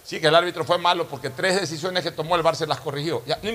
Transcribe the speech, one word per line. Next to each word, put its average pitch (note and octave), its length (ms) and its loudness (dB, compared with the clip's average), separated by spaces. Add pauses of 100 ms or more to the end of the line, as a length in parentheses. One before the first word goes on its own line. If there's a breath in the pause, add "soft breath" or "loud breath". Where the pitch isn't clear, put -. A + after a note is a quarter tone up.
sí, - 160 -8
que D#3 80 4
el D#3 80 6
árbitro E3+ 300 2
fue F3 120 2
malo E3+ 300 2
porque C#3 220 -8
tres F3+ 320 0
decisiones F3 420 -4
que E3+ 80 -4
tomó E3 240 -2
el E3+ 60 2
var D#3 140 4
se D3+ 120 -2
las C#3+ 140 -2
corrigió. C#3+ 440 -4
Ya, D3+ 160 -2
no, G#3+ 140 -4